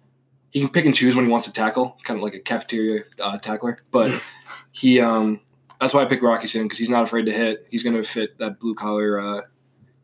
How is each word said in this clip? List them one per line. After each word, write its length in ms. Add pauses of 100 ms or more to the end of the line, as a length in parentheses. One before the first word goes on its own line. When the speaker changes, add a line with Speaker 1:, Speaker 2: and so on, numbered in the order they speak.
(500)
Speaker 1:
he 100
can 80
pick 160
and 100
choose 200
when 100
he 60
wants 160
to 60
tackle, 520
kind 140
of 60
like 100
a 60
cafeteria, 640 (160)
uh, 180
tackler. 400 (120)
But 200 (380)
Speaker 2:
<laughs> 240
Speaker 1:
he, 280
um, 400 (400)
that's 140
why 80
I 40
picked 160
Rocky 240
Sin, 220
'cause 100
he's 120
not 140
afraid 220
to 60
hit. 380
He's 120
gonna 220
fit 340
that 200
blue-collar, 640
uh, 200 (640)